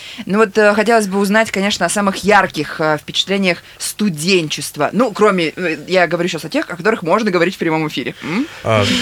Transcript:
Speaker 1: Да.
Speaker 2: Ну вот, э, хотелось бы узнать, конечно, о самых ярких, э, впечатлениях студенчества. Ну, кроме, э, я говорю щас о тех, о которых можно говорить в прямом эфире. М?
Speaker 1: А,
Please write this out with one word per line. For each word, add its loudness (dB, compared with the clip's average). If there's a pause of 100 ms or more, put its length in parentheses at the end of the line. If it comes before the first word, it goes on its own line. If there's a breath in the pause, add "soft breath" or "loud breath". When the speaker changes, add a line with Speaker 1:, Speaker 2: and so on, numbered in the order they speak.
(180 loud breath)
Speaker 1:
Да. -10
Speaker 2:
Ну 0
вот, 2
э, 6
хотелось 2
бы -2
узнать, 2
конечно, -2
о 0
самых 0
ярких, 0
э, 2
впечатлениях -2 (160 loud breath)
студенчества. -2
Ну, 2
кроме, 2
э, -4 (100)
я 4
говорю 0
щас -6
о -12
тех, -2
о -10
которых 0
можно 2
говорить 2
в -14
прямом 0
эфире. -6
М? -4 (160)
Speaker 1:
А, 2 (180)